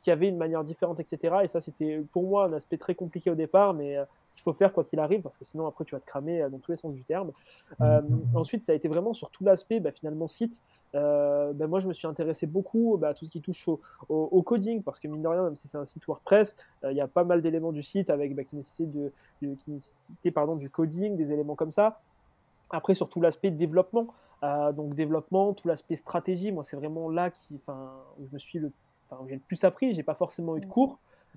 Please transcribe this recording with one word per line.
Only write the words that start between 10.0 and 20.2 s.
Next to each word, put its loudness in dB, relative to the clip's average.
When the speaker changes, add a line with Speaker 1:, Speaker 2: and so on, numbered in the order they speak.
Speaker 1:
site. -6
Euh, 2
bah, -2
moi, 2
je -2
me -2
suis -6
intéressé -2
beaucoup, 2
bah, 2
à -2
tout -14
ce -16
qui -8
touche -6
au, -2
au, 0
au 8
coding, 0
parce -8
que -12
mine -6
de -2
rien, 0
même -2
si -20
c'est -12
un -8
site -18
WordPress, 2
euh, -2
il -2
y 0
a 0
pas 2
mal 4
d'éléments 0
du -6
site -2
avec, 0
bah, -6
qui -14
nécessitaient -6
de, -6
de, -6
qui -14
nécessitaient, -6